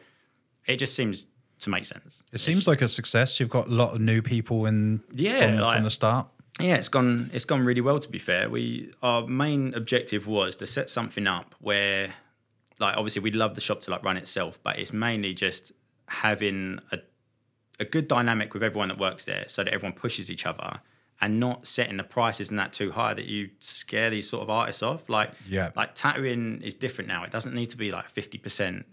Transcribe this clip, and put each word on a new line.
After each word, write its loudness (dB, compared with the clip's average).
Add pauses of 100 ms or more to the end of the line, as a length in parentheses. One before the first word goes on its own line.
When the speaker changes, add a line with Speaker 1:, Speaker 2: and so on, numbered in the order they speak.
(640)
Speaker 1:
it 2
just 0
seems -2 (320)
to -6
make -2
sense. -16
Speaker 2:
It -8
Speaker 1:
It's 4
Speaker 2:
seems 6
like 6
a 4
success. 4
You've 2
got 2
a 0
lot 4
of -2
new 6
people 0
in 4 (120)
Speaker 1:
Yeah, 2
Speaker 2:
from, 6
Speaker 1:
like 4
Speaker 2:
from 4
the 2
start. 2 (280)
Speaker 1:
Yeah, 4
it's 0
gone, 2
it's -4
gone 2
really 4
well, 2
to -10
be -8
fair. 0
We, -4 (120)
our 2
main 0
objective 0
was 0
to -8
set -4
something -2
up -2
where, 0 (680)
like, 2
obviously -2
we'd 0
love 0
the -8
shop -2
to, -8
like, -6
run 0
itself, -4
but -2
it's -8
mainly -2
just -4 (340)
having 0 (120)
a, -6 (800)
a -4
good -2
dynamic 2
with -4
everyone 0
that -6
works -2
there -4
so -4
that 0
everyone -4
pushes -6
each -6
other -6 (380)
and 2
not -2
setting -2
the -4
prices -2
and -2
that -2
too -4
high 0
that -8
you -6 (100)
scare -2
these -4
sort -6
of -8
artists 0
off. -4
Like, 2 (160)
Speaker 2:
Yeah. 0
Speaker 1:
like, -2
tattooing -2
is -8
different -6
now. -4
It -12
doesn't -6
need -4
to -14
be, -4
like, -6
fifty -8
percent -4